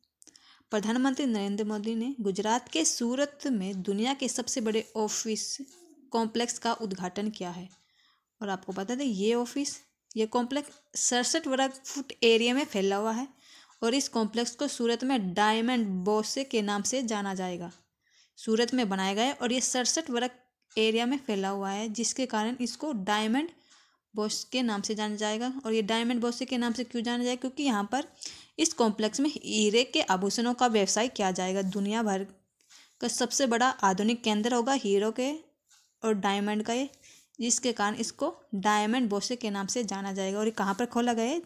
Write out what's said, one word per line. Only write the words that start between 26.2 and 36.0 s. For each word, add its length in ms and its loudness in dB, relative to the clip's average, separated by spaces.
बोसे 240 -2
के 120 -4
नाम 160 0
से 100 -4
क्यों 200 -4
जाना 200 0
जाएगा? 160 0
क्योंकि 240 -4
यहाँ 280 2
पर 160 -2
इस 140 2
कॉम्प्लेक्स 460 2
में 100 2
हीरे 540 4
के 200 0
आभूषणों 500 2
का 140 4
व्यवसाय 420 4
किया 220 0
जाएगा। 300 0
दुनिया 420 0
भर 200 0
का 60 -2
सबसे 400 0
बड़ा 220 4
आधुनिक 540 2
केंद्र 300 2
होगा 220 2
हीरो 360 2
के 200 -2